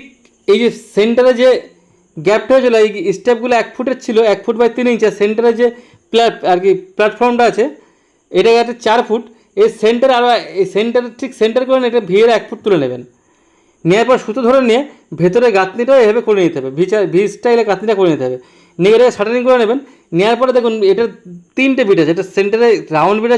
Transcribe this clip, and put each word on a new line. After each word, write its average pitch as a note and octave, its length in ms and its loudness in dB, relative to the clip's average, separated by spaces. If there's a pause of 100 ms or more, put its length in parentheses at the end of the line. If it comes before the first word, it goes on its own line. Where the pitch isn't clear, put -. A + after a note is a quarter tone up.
(480)
এই G#3 140 4
যে A#3 80 2 (260)
সেন্টারে A#3 360 2 (100)
যে B3+ 80 4 (680)
গ্যাপটা G3 380 -2
হয়েছিল, B3 280 2
এই G#3+ 60 2 (280)
স্টেপগুলো A#3+ 440 -2
এক A3 140 -8
ফুটের B3+ 300 -6
ছিল, A3 120 -4 (160)
এক G3 100 -4
ফুট A#3 160 -4
by A#3 180 2
তিন B3 140 -2
ইঞ্চি, A3 180 0
আর G3+ 100 -4
সেন্টারে A3 400 0
যে A#3+ 80 2 (440)
প্ল্যাট-, A3+ 400 0
আর F3+ 120 2
কি G3 80 2 (240)
প্ল্যাটফর্মটা A#3+ 560 0
আছে, G#3+ 120 -2 (680)
এটাকে A3 320 2
একটা A#3 120 -8 (100)
চার A3+ 220 2
ফুট, A3 160 -4 (380)
এই A3 80 4 (120)
সেন্টার A#3 360 2
আরও, A#3+ 100 2 (320)
এই F#3 60 0 (100)
সেন্টার A#3 280 -2 (160)
ঠিক C4 120 -8 (100)
সেন্টার A3+ 260 0
করে C4 140 0
নিয়ে A#3+ 100 -2
এটা A#3 180 0
ভিয়ের A3 280 4
এক - 100 -8
ফুট - 180 -14
তুলে F#3+ 180 2
নেবেন। B2 180 -6 (840)
নেওয়ার G#3+ 240 2
পর B3+ 160 2
সুতো A3+ 220 -6
ধরে C4+ 120 4 (100)
নিয়ে A#3+ 120 0 (400)
ভেতরে A#3 260 2 (100)
গাঁথনিটা A#3+ 360 -2 (100)
এভাবে G#3+ 240 2
করে G#3 180 0
নিতে D3 140 -4
হবে, C3 180 -8
ভি F3+ 120 0
চা-, G3+ 240 -2
ভি F#3 80 2 (120)
স্টাইলে A#3 360 0
গাঁথনিটা G#3 300 -2
করে F#3 140 2
নিতে C3 140 -4
হবে। B2+ 100 -8 (420)
নিয়ে G#3 180 2
এটা B3 80 4 (120)
শাটারিং A#3 300 -2
করে B3+ 160 4
নেবেন। A#3 160 -2 (380)
নেওয়ার A3 220 2
পরে B3+ 180 0
দেখুন, A#3 160 0 (180)
এটার A3 160 0 (500)
তিনটে C4 300 0
বিট F#3+ 140 2
আছে, D#3 140 0
এটা F#3 100 -4 (100)
সেন্টারে A3 320 0 (300)
রাউন্ড F#3+ 260 0
বিট A#3+ 140 0